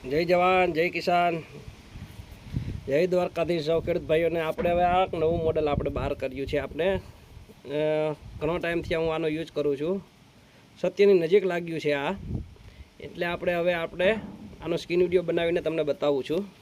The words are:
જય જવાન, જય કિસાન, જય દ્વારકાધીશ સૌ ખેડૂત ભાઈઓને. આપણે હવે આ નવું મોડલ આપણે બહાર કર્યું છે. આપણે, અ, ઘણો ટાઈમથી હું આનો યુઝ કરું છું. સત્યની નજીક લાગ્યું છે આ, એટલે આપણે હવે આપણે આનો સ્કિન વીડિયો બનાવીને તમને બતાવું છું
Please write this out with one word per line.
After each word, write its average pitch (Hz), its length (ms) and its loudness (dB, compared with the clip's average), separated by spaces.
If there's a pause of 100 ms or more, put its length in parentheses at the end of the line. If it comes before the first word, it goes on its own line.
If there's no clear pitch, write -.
જય 147 160 0
જવાન, 180 480 4
જય 160 180 2
કિસાન, 170 540 2 (1400)
જય 151 200 4
દ્વારકાધીશ 170 580 0
સૌ 160 160 2
ખેડૂત 170 260 -4
ભાઈઓને. 165 320 2
આપણે 165 320 -2
હવે 175 120 2
આ 180 280 4
નવું 165 320 0
મોડલ 156 240 0
આપણે 143 240 -2
બહાર 139 240 -4
કર્યું 135 320 -6
છે. 147 120 -2
આપણે, 143 280 -2 (800)
અ, 147 120 -4 (600)
ઘણો 156 200 -2
ટાઈમથી 170 360 -2
હું 160 180 0
આનો 160 140 -2
યુઝ 156 240 -4
કરું 147 260 0
છું. 165 180 -2 (840)
સત્યની 196 400 6
નજીક 175 240 4
લાગ્યું 170 360 -2
છે 147 140 0
આ, 143 180 0 (880)
એટલે 165 260 -6
આપણે 175 300 -2
હવે 175 180 2
આપણે 170 360 0 (520)
આનો 160 160 -4
સ્કિન 175 220 -2
વીડિયો 175 280 2
બનાવીને 170 340 0
તમને 160 220 0
બતાવું 143 400 0
છું 165 180 -2 (200)